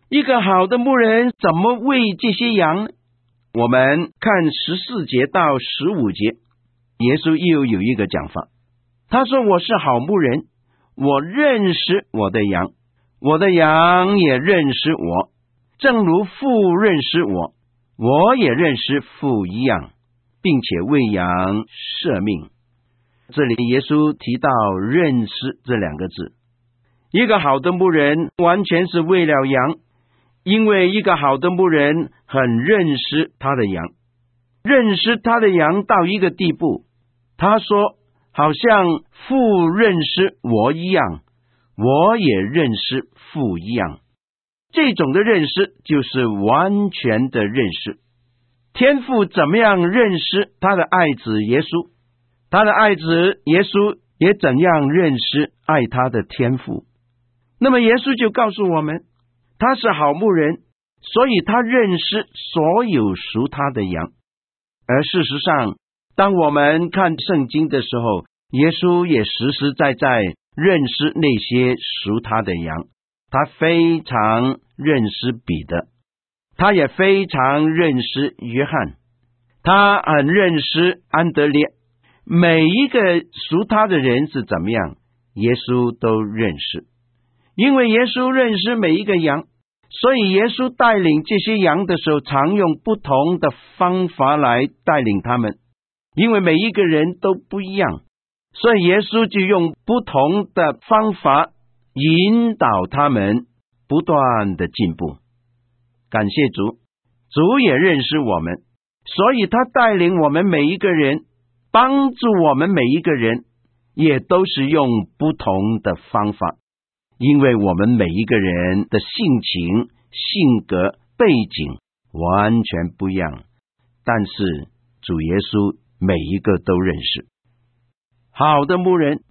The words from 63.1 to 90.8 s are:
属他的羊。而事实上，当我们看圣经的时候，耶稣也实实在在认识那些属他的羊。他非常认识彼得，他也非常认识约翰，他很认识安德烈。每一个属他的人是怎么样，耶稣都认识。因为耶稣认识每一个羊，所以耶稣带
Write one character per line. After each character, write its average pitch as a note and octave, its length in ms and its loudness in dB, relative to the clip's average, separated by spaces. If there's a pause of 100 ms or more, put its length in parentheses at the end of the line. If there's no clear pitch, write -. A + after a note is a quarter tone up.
属 A#2 340 -6
他 C#3 220 -4
的 A2 140 -4
羊。 E2+ 260 -6 (760)
而 C3+ 160 0
事 E3+ 220 -2
实 C#3 140 -8
上， C#3 380 -2 (380)
当 G3 200 2
我 D#3+ 160 2
们 D3+ 400 2
看 F3+ 280 0
圣 D3 280 -2
经 D3+ 220 -2
的 C3+ 120 -2
时 - 80 -8 (100)
候， G#2+ 260 -2 (260)
耶 D3 200 2
稣 F3 360 0
也 C3 180 2
实 B2 280 -6
实 C#3 200 -4
在 C#3 220 -2
在 B2+ 260 0 (360)
认 D#3+ 320 2
识 D3 260 -4
那 D3 140 0 (100)
些 B2 380 0
属 - 440 -6
他 A2 220 -4
的 F#2+ 140 -4
羊。 E2 300 -8 (440)
他 C3+ 160 0 (120)
非 E3 420 2
常 A#2 580 0 (180)
认 C3+ 340 0
识 B2 220 -6
彼 F2 320 -8
得， E2 220 -6 (720)
他 G3 160 2
也 D#3+ 140 2
非 F#3+ 400 0
常 D3 460 0
认 D#3 300 0
识 C3+ 360 -6
约 A#2+ 260 -4
翰， C3 300 -6 (680)
他 G3+ 400 4
很 D3 240 2
认 F3 340 2
识 E3+ 500 -2
安 D#3+ 220 0
德 D3 140 2
烈。 D3 220 2 (580)
每 E3+ 400 4
一 A#3+ 220 2
个 B3 120 0 (200)
属 - 480 -4
他 G#3+ 180 2
的 F#3 120 0
人 C3 300 0
是 C3+ 160 -6
怎 F2+ 160 -4
么 F#2 100 -4
样， F#2 260 -4 (380)
耶 A2 180 0
稣 B2 460 -2
都 A2 240 0
认 G#2 360 -4
识。 - 260 -12 (720)
因 C4+ 180 2
为 B3 140 2
耶 A3 180 4
稣 B3+ 240 -2
认 B3 280 0
识 G#3+ 160 -4
每 F#3 220 0
一 G3+ 80 -2
个 G3 120 0
羊， D#3 280 -2 (440)
所 C4 280 0
以 G3 160 0
耶 G3 140 2
稣 B3+ 280 -4
带 A#3 240 2